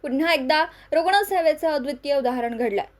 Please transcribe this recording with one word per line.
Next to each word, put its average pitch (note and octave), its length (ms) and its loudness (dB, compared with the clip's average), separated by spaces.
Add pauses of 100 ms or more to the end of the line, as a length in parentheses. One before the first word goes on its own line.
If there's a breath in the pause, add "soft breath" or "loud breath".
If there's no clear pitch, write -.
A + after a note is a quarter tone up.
पुन्हा D4+ 320 0
एकदा D4+ 320 2 (260 loud breath)
रुग्णसेवेचं E4+ 800 2
अद्वितीय C#4+ 440 -2
उदाहरण A#3+ 420 -2
घडलंय. G#3 280 -2 (140)